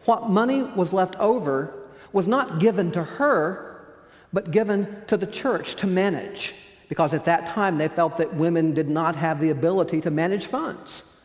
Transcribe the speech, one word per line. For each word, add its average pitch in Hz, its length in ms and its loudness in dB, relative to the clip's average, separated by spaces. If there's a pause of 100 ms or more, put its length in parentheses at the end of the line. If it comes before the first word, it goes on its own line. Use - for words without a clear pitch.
what 226 240 2
money 247 340 4
was 196 300 -2
left 185 240 2
over 156 560 0 (400)
was 185 140 2
not 233 320 0
given 190 320 4
to 170 120 -2
her, - 880 -2 (400)
but 175 180 -2
given 202 560 0
to 214 100 2
the 185 100 -2
church - 480 -4
to - 120 -2
manage, 185 680 -2 (320)
because 151 260 0
at 156 120 -2
that 170 200 2
time 196 320 0
they 156 120 0
felt 160 280 0
that 165 160 -2
women 160 400 2
did 151 160 0
not 160 260 0
have 156 240 -2
the 160 100 2
ability 165 520 0
to 170 80 -2
manage 175 360 0
funds. - 580 -8 (220)